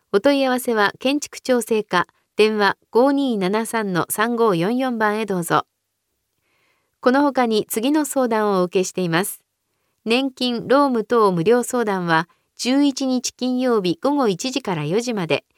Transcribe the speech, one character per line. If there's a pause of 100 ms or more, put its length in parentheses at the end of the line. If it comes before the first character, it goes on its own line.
(120)
お
問
い
合
わ
せ
は
建
築
調
整
課、 (280)
電
話 (140)
五
二
七
三
の
三
五
四
四
番
へ
ど
う
ぞ。 (1300)
こ
の
他
に
次
の
相
談
を
お
受
け
し
て
い
ま
す。 (640)
年
金、
労
務
等
無
料
相
談
は、 (280)
十
一
日
金
曜
日
午
後
一
時
か
ら
四
時
ま
で。 (120)